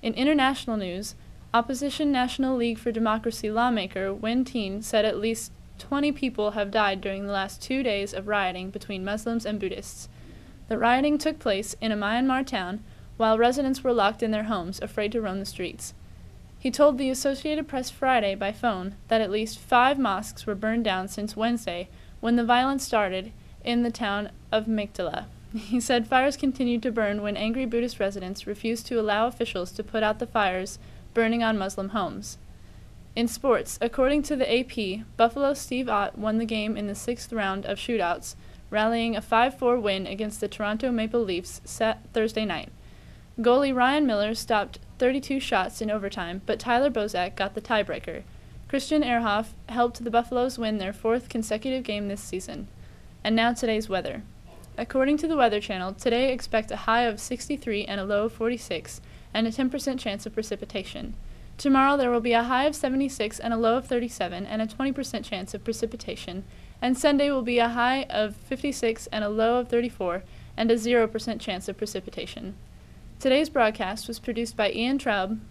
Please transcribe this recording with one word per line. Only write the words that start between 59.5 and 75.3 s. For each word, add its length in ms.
ten 180
percent 300
chance 260
of 80
precipitation. 800
Tomorrow 400
there 140
will 100
be 120
a 100
high 220
of 100
seventy-six 640
and 140
a 40
low 200
of 80
thirty-seven 600
and 160
a 60
twenty 240
percent 340
chance 280
of 100
precipitation, 800
and 160
Sunday 340
will 120
be 160
a 100
high 400
of 260
fifty-six 720
and 160
a 60
low 300
of 100
thirty-four 540
and 120
a 80
zero 300
percent 320
chance 300
of 80
precipitation. 800
Today's 300
broadcast 580
was 120
produced 380
by 140
Ian 260
Traub, 420